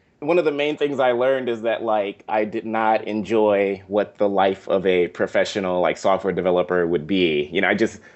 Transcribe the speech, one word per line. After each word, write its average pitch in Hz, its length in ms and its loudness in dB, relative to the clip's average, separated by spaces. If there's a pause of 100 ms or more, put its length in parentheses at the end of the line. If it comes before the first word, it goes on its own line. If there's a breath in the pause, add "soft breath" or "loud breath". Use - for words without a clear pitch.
(200 soft breath)
one 160 180 0
of 170 60 2
the 151 80 2
main 147 240 -2
things 143 220 -2
I 127 140 4
learned 127 360 0
is 117 140 -4
that, 113 220 -2
like, 107 440 -2
I 110 160 0
did 110 220 -6
not 110 400 0
enjoy 101 800 0
what 98 320 -2
the 104 100 2
life 98 400 0
of 92 160 0
a 90 240 2
professional, 95 720 -2
like, 80 160 0
software 95 360 0
developer 90 560 0
would 80 180 -2
be. 80 460 0
You 87 80 -2
know, 95 80 2
I 104 60 4
just, 104 260 -2 (160 loud breath)